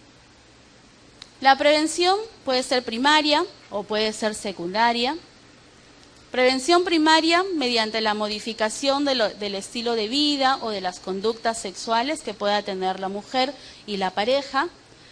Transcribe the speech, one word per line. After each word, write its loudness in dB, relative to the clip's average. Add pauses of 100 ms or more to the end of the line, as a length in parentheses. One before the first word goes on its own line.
(1400)
la 8
prevención 4 (280)
puede 0
ser 0
primaria 2 (260)
o -6
puede -2
ser -4
secundaria. -2 (1120)
Prevención 4
primaria 4 (100)
mediante 0
la 0
modificación -2
de 0
lo, 2
del -6
estilo -4
de -2
vida 2
o -4
de -4
las -6
conductas -4
sexuales -4
que -8
pueda 0
tener -4
la -6
mujer -2 (340)
y -6
la 0
pareja, 0 (440)